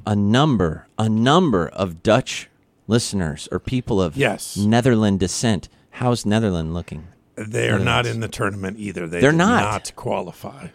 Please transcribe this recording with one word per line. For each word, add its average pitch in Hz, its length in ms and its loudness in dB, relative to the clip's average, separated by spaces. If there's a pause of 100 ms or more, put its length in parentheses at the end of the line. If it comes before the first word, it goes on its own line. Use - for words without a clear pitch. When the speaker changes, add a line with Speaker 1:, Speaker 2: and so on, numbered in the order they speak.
Speaker 1:
a 104 80 2
number, 104 720 2 (100)
a 110 120 0
number 117 580 4
of 87 340 -6
Dutch - 480 0 (380)
listeners 95 640 -2
or 90 80 -4
people 120 420 -2
of 80 140 -2
Speaker 2:
Yes. 120 400 -2
Speaker 1:
Netherlands 110 640 4
descent. 95 480 -2 (240)
How's 123 340 -2
Netherlands 98 480 0
looking? 87 340 -10 (280)
Speaker 2:
They 117 340 -4
are 110 100 2
not 120 260 2
Speaker 1:
Netherlands. 117 100 -4
Speaker 2:
in 113 60 -6
the 110 80 -4
tournament 101 500 -6
either. 90 280 -8
They 87 140 -6
Speaker 1:
They're 139 100 6
Speaker 2:
did 165 60 2
Speaker 1:
not. 208 260 2
Speaker 2:
not 104 340 -4
qualify. - 760 -8